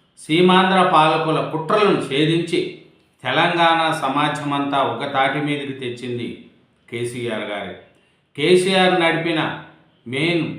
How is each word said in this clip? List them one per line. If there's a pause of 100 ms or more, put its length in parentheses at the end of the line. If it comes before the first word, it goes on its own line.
(240)
సీమాంధ్ర (140)
పాలకుల (120)
కుట్రలను
ఛేదించి (640)
తెలంగాణ (240)
సమాజమంతా (120)
ఒక (120)
తాటి
మీదకి
తెచ్చింది (640)
కేసీఆర్
గారే. (640)
కేసీఆర్
నడిపిన (720)
మెయిన్ (120)